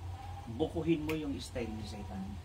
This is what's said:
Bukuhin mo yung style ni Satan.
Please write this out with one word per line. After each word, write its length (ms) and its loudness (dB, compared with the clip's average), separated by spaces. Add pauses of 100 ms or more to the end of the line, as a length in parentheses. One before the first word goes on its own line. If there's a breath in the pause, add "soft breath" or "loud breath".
(500)
Bukuhin 560 4
mo 80 4
yung 240 0
style 320 -2
ni 160 -4
Satan. 380 -4 (200)